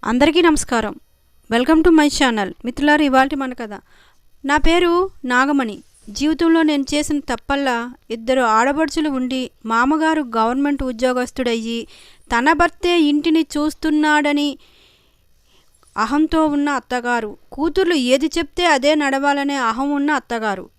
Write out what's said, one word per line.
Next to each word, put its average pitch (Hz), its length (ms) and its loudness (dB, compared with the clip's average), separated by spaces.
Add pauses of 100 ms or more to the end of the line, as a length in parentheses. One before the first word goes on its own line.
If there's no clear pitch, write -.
అందరికీ 285 380 2
నమస్కారం. 262 540 0 (560)
Welcome 277 320 2
to 349 80 2
my 302 180 4
channel. 226 440 -2 (120)
మిత్రులారా, 294 380 2
ఇవాల్టి 269 320 2
మన 262 180 -6
కథ. 233 160 -12 (760)
నా 285 120 2
పేరు 349 520 2 (160)
నాగమణి. 254 540 0 (300)
జీవితంలో 320 540 2
నేను 294 300 0
చేసిన 294 260 -2
తప్పల్లా, 247 760 -4 (180)
ఇద్దరు 233 300 -2
ఆడపడుచులు 277 680 0
ఉండి 254 420 -4 (140)
మామగారు 302 560 0
గవర్నమెంట్ 254 640 -2
ఉద్యోగస్తుడయ్యి 240 1040 -4 (500)
తన 262 140 2
భర్తే 339 480 0
ఇంటిని 302 420 2
చూస్తున్నాడని 302 1160 0 (1400)
అహంతో 302 480 2
ఉన్న 294 240 0
అత్తగారు, 240 680 -4 (140)
కూతుర్లు 339 420 0
ఏది 262 340 2
చెప్తే 339 380 -4
అదే 294 300 2
నడవాలనే 285 600 -2
అహం 254 360 -2
ఉన్న 285 200 -2
అత్తగారు 220 680 -4